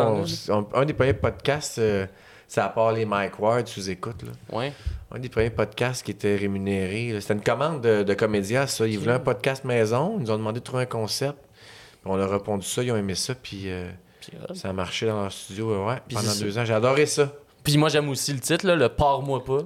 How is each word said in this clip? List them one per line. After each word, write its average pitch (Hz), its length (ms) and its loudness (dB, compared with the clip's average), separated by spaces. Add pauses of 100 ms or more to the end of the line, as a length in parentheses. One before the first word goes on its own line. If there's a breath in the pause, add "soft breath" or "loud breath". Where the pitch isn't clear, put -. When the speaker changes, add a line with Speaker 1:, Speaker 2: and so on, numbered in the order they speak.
(500)
Speaker 1:
qu'on, 104 120 2
Speaker 2:
temps-là, - 160 -2
Speaker 1:
un, 131 40 6
un - 40 2
des 151 80 0
premiers 131 200 2
podcasts, 139 640 -2
euh, 101 280 2 (420 loud breath)
c'est - 120 -2
à 98 80 2
part 113 240 2
les 113 120 0
Mike 101 340 0
Ward 113 280 2
sous 98 240 -6
écoute, 113 320 -8
là. 120 340 -10
Speaker 2:
Ouais. 135 160 -4 (420 loud breath)
Speaker 1:
Un 110 40 -8
des 127 100 -8
premiers 117 220 0
podcasts 120 540 -2
qui - 80 -6
était 101 240 0
rémunéré, 98 760 -2
là. 104 80 -4
C'était 104 140 0
une 104 80 -4
commande 135 400 0
de, 110 200 6
de 98 120 2
Comédia, 107 520 2
ça. 113 200 0
Ils 110 100 0
Speaker 2:
Ok. 98 60 -4
Speaker 1:
voulaient 123 120 2
un 127 60 0
podcast 135 440 -2
maison, 123 520 2
ils 175 60 -2
nous 110 80 -2
ont 110 80 0
demandé 110 220 -4
de 127 40 -10
trouver 127 200 -2
un - 20 -4
concept. 123 520 -4 (640 loud breath)
Puis 95 100 -4
on 95 40 2
leur 95 160 2
a 101 40 4
répondu 98 300 -2
ça, - 160 -2
ils 123 100 -2
ont 113 40 2
aimé 98 180 -2
ça, 127 200 -4
puis, 98 320 -12
euh, 90 220 -6 (320 soft breath)
Speaker 2:
Puis, - 120 -20 (180)
euh, 180 40 -12
Speaker 1:
ça 131 160 -8
a - 20 -4
marché 95 340 -4
dans 107 160 0
leur 98 100 -6
studio, 110 380 -6
euh, 98 160 0
ouais, 120 100 -2 (120)
Speaker 2:
Puis 123 80 -6
Speaker 1:
pendant 110 140 -2
Speaker 2:
c'est 104 140 -2
Speaker 1:
deux 104 80 -2
Speaker 2:
ça. 110 100 -2
Speaker 1:
ans. - 20 -2
J'ai 113 100 2
adoré 131 320 4
ça. 143 240 2 (320)
Speaker 2:
Puis 147 160 4
moi, 151 100 6
j'aime 147 220 2
aussi 135 220 -2
le 135 80 -4
titre, 170 260 0
là, 175 100 6
le 127 140 6
Pars-moi 139 540 2
pas. 131 220 2